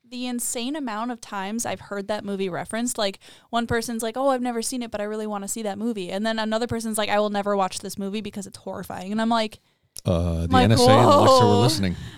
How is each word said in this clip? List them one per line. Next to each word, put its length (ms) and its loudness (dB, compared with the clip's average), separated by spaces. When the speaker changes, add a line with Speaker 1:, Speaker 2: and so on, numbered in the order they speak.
Speaker 1:
the 180 -8
insane 480 -6
amount 360 -6
of 80 -10
times 460 -6
I've 160 -6
heard 260 -8
that 160 -4
movie 240 -4
referenced, 500 -6
like, 220 -4
one 180 -2
person's 360 -4
like, 120 -6
"Oh, 140 0
I've 120 2
never 200 -4
seen 200 -6
it, 100 -10
but 100 -6
I 40 -4
really 220 -6
wanna 220 -6
see 140 -6
that 140 -4
movie." 340 -4
And 140 -2
then 140 0
another 280 -2
person's 300 -4
like, 120 -2
"I 100 4
will 100 2
never 280 0
watch 220 -2
this 180 -10
movie 240 -6
because 260 -10
it's 120 -18
horrifying." 520 -10
And 100 -2
I'm 80 0
like, 300 0
Speaker 2:
Uh, 400 2
the 80 -2
Speaker 1:
Like, 120 8
Speaker 2:
N 80 6
S 60 6
A 40 6
and 80 8
Alexa 400 8
were 60 6
Speaker 1:
whoa. 100 6
Speaker 2:
listening. 340 2